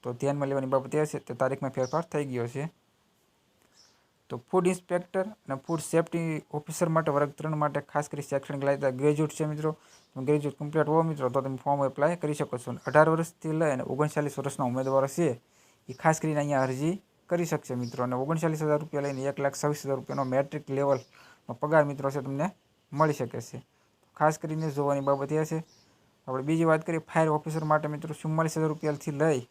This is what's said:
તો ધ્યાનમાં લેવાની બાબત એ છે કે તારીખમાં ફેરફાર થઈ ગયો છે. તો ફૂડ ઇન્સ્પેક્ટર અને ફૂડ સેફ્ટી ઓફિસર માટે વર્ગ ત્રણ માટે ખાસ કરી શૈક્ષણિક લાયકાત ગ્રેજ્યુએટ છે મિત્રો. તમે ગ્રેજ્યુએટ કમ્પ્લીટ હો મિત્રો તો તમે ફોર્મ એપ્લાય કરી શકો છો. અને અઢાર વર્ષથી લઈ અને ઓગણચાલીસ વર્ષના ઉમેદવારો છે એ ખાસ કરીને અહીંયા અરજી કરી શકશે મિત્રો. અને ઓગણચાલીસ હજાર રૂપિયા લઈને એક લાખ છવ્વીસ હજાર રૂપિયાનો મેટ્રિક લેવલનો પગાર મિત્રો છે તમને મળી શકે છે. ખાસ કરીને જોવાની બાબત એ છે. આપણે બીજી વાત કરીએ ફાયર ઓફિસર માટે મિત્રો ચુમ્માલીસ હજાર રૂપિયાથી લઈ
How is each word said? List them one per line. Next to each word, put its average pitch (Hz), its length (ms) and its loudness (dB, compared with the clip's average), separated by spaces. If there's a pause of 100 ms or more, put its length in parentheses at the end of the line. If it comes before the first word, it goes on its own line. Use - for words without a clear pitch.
તો 123 100 -4
ધ્યાનમાં 139 340 0
લેવાની 139 200 -2
બાબત 135 280 0
એ 151 100 4
છે 147 140 -6
કે - 140 -10
તારીખમાં 131 380 0
ફેરફાર 135 300 -2
થઈ 151 240 -4
ગયો 123 220 -4
છે. 135 240 -6 (1600)
તો 127 80 -6
ફૂડ 180 300 2
ઇન્સ્પેક્ટર 180 600 -2
અને 139 280 -8
ફૂડ 160 240 -4
સેફ્ટી 165 640 0 (100)
ઓફિસર 160 380 -2
માટે 160 220 2
વર્ગ 143 180 4
ત્રણ 156 260 -4
માટે 147 260 0
ખાસ - 280 -4
કરી 143 120 -8
શૈક્ષણિક 139 420 -4
લાયકાત 139 300 2
ગ્રેજ્યુએટ 147 380 2
છે 156 140 -4
મિત્રો. 151 260 -2 (440)
તમે 131 100 -6
ગ્રેજ્યુએટ 147 320 0
કમ્પ્લીટ 151 300 0
હો 160 160 4
મિત્રો 147 260 0
તો 135 120 2
તમે 131 160 -4
ફોર્મ 143 280 0
એપ્લાય 147 300 2
કરી 151 180 -2
શકો 143 240 -4
છો. 123 140 -8
અને - 160 -8
અઢાર 151 220 8
વર્ષથી 160 420 -2
લઈ 156 200 2
અને 127 120 -2
ઓગણચાલીસ 143 560 0
વર્ષના 139 260 -4
ઉમેદવારો 135 420 2
છે 135 340 0 (480)
એ 127 40 -12
ખાસ 160 260 4
કરીને 151 200 0
અહીંયા 143 220 2
અરજી 139 400 0 (280)
કરી 175 160 0
શકશે 143 300 -4
મિત્રો. 123 280 -4
અને 123 120 -2
ઓગણચાલીસ 156 460 0
હજાર 151 180 2
રૂપિયા 151 220 -4
લઈને 139 220 -4
એક 139 160 -2
લાખ 139 160 0
છવ્વીસ 147 300 -2
હજાર 135 100 0
રૂપિયાનો 139 280 -4
મેટ્રિક 139 460 -2
લેવલનો 139 840 -2
પગાર 151 320 4
મિત્રો 139 260 -2
છે 143 100 -2
તમને 139 300 -4 (420)
મળી 147 200 4
શકે 120 280 -6
છે. 127 200 -14 (560)
ખાસ 156 220 4
કરીને 156 320 -4
જોવાની 143 300 0
બાબત 139 300 0
એ 156 140 0
છે. 160 180 -4 (640)
આપણે 131 160 -4
બીજી 160 220 2
વાત 160 200 4
કરીએ 165 140 -2
ફાયર 160 300 2
ઓફિસર 151 340 -2
માટે 151 240 2
મિત્રો 151 260 -6
ચુમ્માલીસ 160 440 -2
હજાર 160 100 2
રૂપિયાથી 151 440 -2
લઈ 143 400 0